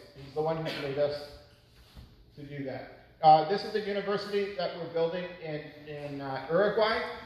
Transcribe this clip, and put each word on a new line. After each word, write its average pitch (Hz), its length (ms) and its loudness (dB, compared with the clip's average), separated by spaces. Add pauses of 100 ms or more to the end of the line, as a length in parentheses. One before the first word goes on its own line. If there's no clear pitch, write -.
(160)
He's 135 180 -16
the 151 80 0
one 160 140 0
who 151 260 -4
made 139 160 -2
us 147 320 0 (1080)
to 147 60 -16
do 139 220 -8
that. 123 300 -8 (260)
Uh, 156 280 10
this 202 160 0
is 214 80 -6
the 214 80 0
university 202 760 -2
that 175 200 -2
we're 165 160 -8
building 165 320 0 (200)
in, 151 160 -6 (280)
in, 143 320 -8
uh, 135 280 -6
Uruguay 214 520 4 (260)